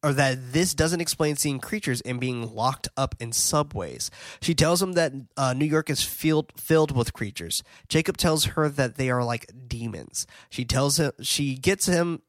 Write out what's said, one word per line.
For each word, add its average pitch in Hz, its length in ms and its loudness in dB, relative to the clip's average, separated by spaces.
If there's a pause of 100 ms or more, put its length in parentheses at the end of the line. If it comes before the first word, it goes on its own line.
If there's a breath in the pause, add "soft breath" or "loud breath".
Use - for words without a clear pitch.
or 143 120 2
that 131 400 0
this 175 200 2
doesn't 165 280 2
explain 151 340 0
seeing 139 220 0
creatures 127 440 -4
and 123 180 -6
being 123 340 -4
locked 127 420 -2
up 135 240 -2
in 117 120 -8
subways. 101 760 -2 (300 loud breath)
She 170 140 0
tells 160 260 4
him 185 120 -2
that, 165 200 2 (240)
uh, 131 160 0
New 135 140 0
York 156 240 2
is 135 120 0
filled, 156 540 0
filled 156 380 4
with 123 180 0
creatures. 90 500 -6 (260 loud breath)
Jacob 160 280 2
tells 160 280 2
her 151 260 2
that 135 260 0
they 131 140 0
are 123 140 2
like 117 260 -4 (180)
demons. 113 580 -8 (220 loud breath)
She - 160 -4
tells 139 340 2
him, 147 220 2
she 135 340 -2
gets 180 320 0
him 175 420 0